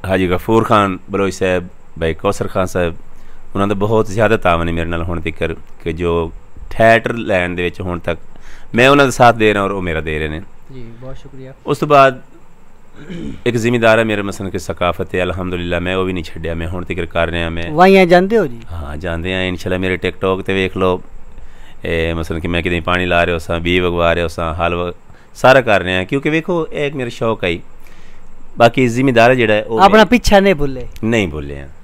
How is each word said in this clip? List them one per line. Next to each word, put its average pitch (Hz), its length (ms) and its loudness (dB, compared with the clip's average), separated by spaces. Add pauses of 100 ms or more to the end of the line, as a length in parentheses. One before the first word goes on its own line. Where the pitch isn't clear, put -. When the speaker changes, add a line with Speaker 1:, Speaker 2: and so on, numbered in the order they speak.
Speaker 1:
ਹਾਜੀ 95 240 2
ਗਫੂਰ 113 340 4
ਖਾਨ 101 340 4 (120)
ਬਲੋਚ 98 240 0
ਸਾਹਿਬ, 90 340 0 (320)
ਭਾਈ 80 140 0
ਕੌਸਰ 101 340 -2
ਖਾਨ 95 180 -2
ਸਾਹਿਬ, 87 280 -2 (600)
ਉਹਨਾਂ 98 140 0
ਦਾ 104 60 2
ਬਹੁਤ 107 320 2
ਜ਼ਿਆਦਾ 104 300 2
ਤਾਵਨ 85 320 2
ਹੈ 85 40 -2
ਮੇਰੇ 85 160 -2
ਨਾਲ 85 140 -4
ਹੁਣ 82 180 -4
ਤੱਕ 80 360 -4 (280)
ਕਿ 82 80 -4
ਜੋ 85 400 -2 (380)
ਥੀਏਟਰ 113 420 4
ਲਾਈਨ 92 420 -2
ਦੇ 90 80 -4
ਵਿੱਚ 87 180 -4
ਹੁਣ 87 180 -4
ਤੱਕ 82 220 -4 (540)
ਮੈਂ 123 140 6
ਉਹਨਾਂ 143 160 6
ਦਾ 127 60 4
ਸਾਥ 120 240 6
ਦੇ 107 200 4
ਰਿਹਾ 101 80 2
ਔਰ 98 80 0
ਉਹ 98 120 -4
ਮੇਰਾ 80 180 -2
ਦੇ 78 180 -4
ਰਹੇ 78 100 -2
ਨੇ। 78 120 -6 (320)
Speaker 2:
ਜੀ, 131 100 -14
ਬਹੁਤ 120 340 -12
ਸ਼ੁਕਰੀਆ। 131 380 -14 (120)
Speaker 1:
ਉਸ 147 120 -8
ਤੋਂ 151 100 -4
ਬਾਅਦ 135 340 6 (1200)
ਇੱਕ 120 100 0
ਜ਼ਿਮੀਦਾਰ 113 420 4
ਹੈ 113 60 2
ਮੇਰੇ, 104 180 -2
ਮਸਲਨ, 98 280 -8
ਕਿ 95 80 -6
ਸਕਾਫਤ 87 560 -4
ਹੈ, 90 80 0
ਅਲਹਮਦੁਲਿਲਾ 87 560 -4
ਮੈਂ 90 180 -2
ਉਹ 92 80 0
ਵੀ 92 80 -2
ਨਹੀਂ 87 120 -4
ਛੱਡਿਆ, 82 300 -8
ਮੈਂ 82 140 -4
ਹੁਣ 87 160 -6
ਤੱਕ 85 200 -6
ਕਰ 82 240 -2
ਰਿਹਾ। 85 200 -4
ਮੈਂ 85 240 -6
Speaker 2:
ਵਾਹੀਆਂ 190 340 6
ਜਾਂਦੇ 185 320 4
ਹੋ 185 80 2
ਜੀ? 120 140 -8 (120)
Speaker 1:
ਹਾਂ, 78 240 -8
ਜਾਂਦੇ 85 380 -4
ਆ 92 80 -2
ਇਨਸ਼ਾਅੱਲਾ। 90 360 -2
ਮੇਰੇ 92 160 0
TikTok 92 460 -2
'ਤੇ 95 140 -2
ਵੇਖ 95 220 0
ਲਓ, 92 260 0 (840)
ਇਹ, 82 300 -2
ਮਸਲਨ, 82 260 -4
ਕਿ 85 80 -4
ਮੈਂ 85 140 -2
ਕਿਤੇ 87 180 0
ਪਾਣੀ 90 260 0
ਲਾ 85 200 2
ਰਿਹਾ 85 120 -2
ਸਾਂ, 85 220 -4
ਬੀਜ 87 200 2
ਵਗਵਾ 85 340 2
ਰਿਹਾ 85 140 -2
ਸਾਂ, 80 260 -6
ਹਲ 85 200 -2
ਵਗ-, 87 200 -4 (400)
ਸਾਰਾ 131 260 6
ਕਰ 104 220 2
ਰਿਹਾ, 92 220 0
ਕਿਉਂਕਿ 139 260 -2
ਵੇਖੋ 160 420 -2
ਇਹ 147 140 -4
ਇੱਕ 143 80 -6
ਮੇਰਾ 123 160 -6
ਸ਼ੌਕ 113 340 -2
ਹੈ। 87 140 0 (1000)
ਬਾਕੀ 123 300 6
ਜ਼ਿਮੀਦਾਰ 123 460 4
ਜਿਹੜਾ 110 200 2
ਹੈ 107 80 0
ਉਹ 113 180 -2
Speaker 2:
ਆਪਣਾ 196 180 6
Speaker 1:
ਮੇਰੀ 214 100 6
Speaker 2:
ਪਿੱਛਾ 208 320 4
ਨਹੀਂ 196 140 4
ਭੁੱਲੇ? 135 340 -4 (160)
Speaker 1:
ਨਹੀਂ 110 240 2
ਭੁੱਲੇ 71 320 -8
ਆ। 69 80 -16 (160)